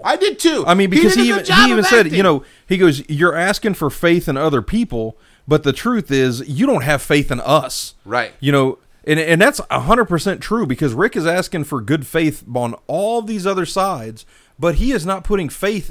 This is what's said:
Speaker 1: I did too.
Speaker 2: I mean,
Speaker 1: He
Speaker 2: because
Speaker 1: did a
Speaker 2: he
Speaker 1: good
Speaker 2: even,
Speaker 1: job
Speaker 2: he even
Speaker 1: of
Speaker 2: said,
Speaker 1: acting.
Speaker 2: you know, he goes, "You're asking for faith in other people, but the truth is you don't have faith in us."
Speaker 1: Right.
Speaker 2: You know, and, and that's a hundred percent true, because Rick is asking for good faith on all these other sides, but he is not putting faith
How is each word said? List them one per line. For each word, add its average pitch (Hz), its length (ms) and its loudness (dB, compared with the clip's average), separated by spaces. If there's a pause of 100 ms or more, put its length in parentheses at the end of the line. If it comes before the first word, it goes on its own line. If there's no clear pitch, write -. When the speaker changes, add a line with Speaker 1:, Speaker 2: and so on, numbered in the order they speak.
Speaker 1:
I 285 100 2
did 359 240 0
too. 320 260 2
Speaker 2:
I 170 80 4
mean, 196 180 4
Speaker 1:
He 294 80 4
Speaker 2:
because 370 160 6
Speaker 1:
did - 60 2
a - 20 4
Speaker 2:
he 240 60 4
Speaker 1:
good - 60 2
Speaker 2:
even, - 100 -4
Speaker 1:
job - 120 4
Speaker 2:
he - 80 8
even 240 140 2
Speaker 1:
of 202 80 2
Speaker 2:
said, 240 180 6
Speaker 1:
acting. 151 100 -4
Speaker 2:
you 190 80 4
know, 156 200 2 (240)
he 190 100 0
goes, 160 320 2
"You're 156 260 0
asking 190 380 -2
for 147 160 -2
faith 170 400 0
in 135 80 -2
other 143 240 0
people, 117 560 -6 (300)
but 151 160 2
the 139 100 0
truth 226 380 -2
is 131 360 0
you 151 180 -2
don't 202 180 0
have 143 180 -2
faith 147 300 0
in 123 100 -4
us." 131 540 -2 (100)
Speaker 1:
Right. 110 340 -4
Speaker 2:
You 139 140 0
know, 135 240 2 (260)
and, 151 160 0
and 160 220 2
that's 269 180 4 (100)
a 131 120 -2
hundred 214 240 2
percent 175 340 -2
true, 220 260 -2
because 127 280 -2
Rick 151 240 -2
is 160 80 -2
asking 170 400 -2
for 135 160 -6
good 135 260 -2
faith 165 360 -2 (120)
on 120 200 -4 (120)
all 214 340 -4
these 208 260 -8
other 185 180 -2
sides, 147 600 -6 (340)
but 160 160 0
he 240 160 2
is 180 160 -2
not 190 160 -4
putting 190 260 -2
faith 202 420 -4